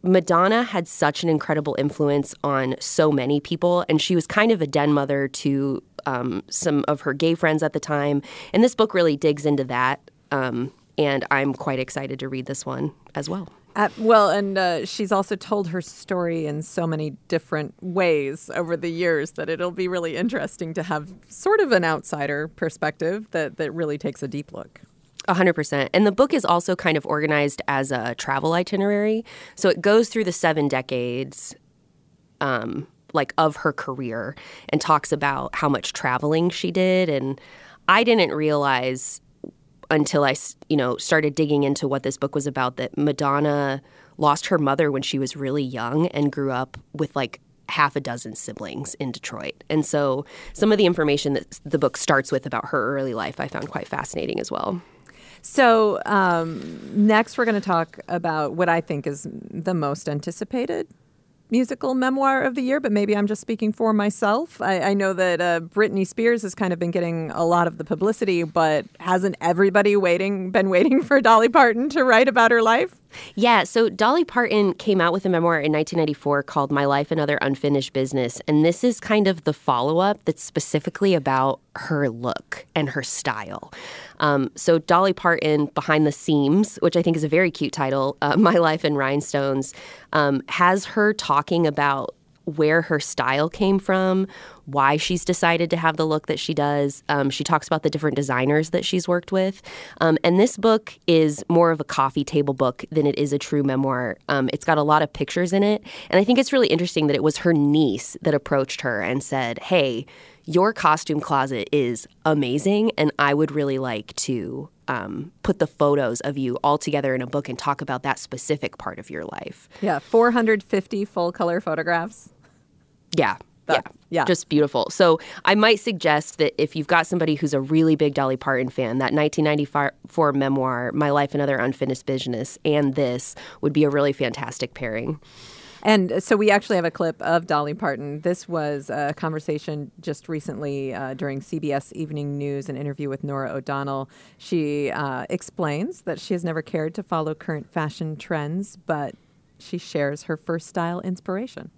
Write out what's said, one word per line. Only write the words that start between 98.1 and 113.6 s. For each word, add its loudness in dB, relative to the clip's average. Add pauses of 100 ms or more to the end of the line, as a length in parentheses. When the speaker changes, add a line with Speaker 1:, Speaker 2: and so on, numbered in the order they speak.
Speaker 1:
designers 0
that -2
she's -2
worked -2
with. -2 (380)
Um, 4
and 4
this 4
book 0 (100)
is 4
more 6
of -2
a -6
coffee 0
table 0
book -2
than 2
it 0
is 0
a 0
true -2
memoir. 0 (140)
Um, 0
it's -6
got 2
a 2
lot 4
of -2
pictures -2
in 2
it. 2 (260)
And 6
I 4
think 4
it's 2
really 4
interesting 0
that 2
it 0
was 2
her 2
niece 2
that 2
approached 0
her -2
and -2
said, -4
"Hey, 0 (400)
your 2
costume 2
closet -2
is 0 (160)
amazing, 2
and 2
I 4
would 2
really -2